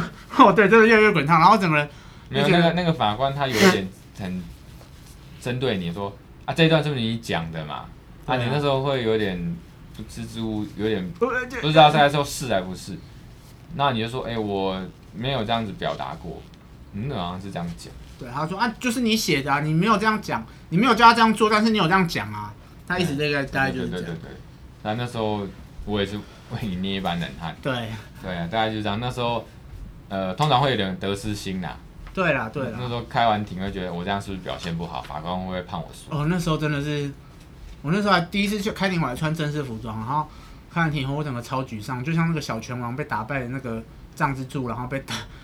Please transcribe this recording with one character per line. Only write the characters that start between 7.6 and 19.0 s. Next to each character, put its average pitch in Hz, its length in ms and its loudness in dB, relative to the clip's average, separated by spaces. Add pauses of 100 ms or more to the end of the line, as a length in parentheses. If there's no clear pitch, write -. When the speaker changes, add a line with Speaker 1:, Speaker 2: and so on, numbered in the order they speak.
Speaker 2:
嘛？” 67 200 -10 (420)
啊， 131 80 0
Speaker 1:
对 - 40 2
啊。 123 60 -2
Speaker 2:
你 120 60 -2
那 143 80 0
时 143 80 0
候 135 160 2
会 135 220 -2
有 110 120 2
点 90 400 -2 (400)
不 110 80 -12
支 117 220 -12
支 113 140 -10
吾-， 107 260 -4 (100)
有 104 120 -2
点 95 180 -2 (140)
Speaker 1:
呃， 247 260 0
就 247 140 -8
Speaker 2:
不 151 80 0
知 156 60 2
道 156 180 10
该 147 160 6
说 143 160 0
是 - 240 -6
还 98 140 0
不 92 120 -8
是。 85 240 -12 (760)
那 139 180 0
你 113 80 -2
就 113 80 -2
说 127 180 -6
，“哎， 113 120 -4
我 98 420 0 (340)
没 123 180 -4
有 120 120 -2
这 113 80 -2
样 117 120 0
子 101 80 -6
表 80 220 -4
达 67 200 -6
过。” - 280 -12 (520)
嗯， 113 160 -6
好 90 220 -4
像 92 80 -8
是 98 100 -12
这 90 80 -8
样 87 180 -6
讲。 - 160 -16 (260)
Speaker 1:
对， 127 120 -12
他 147 160 -4
说 180 120 -6
，“啊， 233 80 2 (140)
就 254 100 0
是 247 120 -2